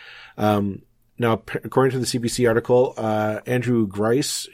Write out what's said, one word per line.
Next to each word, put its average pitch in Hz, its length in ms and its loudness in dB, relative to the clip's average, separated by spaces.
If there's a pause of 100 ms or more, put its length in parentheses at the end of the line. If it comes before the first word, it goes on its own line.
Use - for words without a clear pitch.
(380)
Um, 104 440 0 (360)
now, 113 180 2
p-, - 260 -8
according 131 300 2
to 131 60 -2
the 117 80 -2
C - 100 -4
B 117 120 -2
C 123 180 0
article, 120 500 2
uh, 107 480 -2
Andrew 120 420 0
Grice, 110 680 -2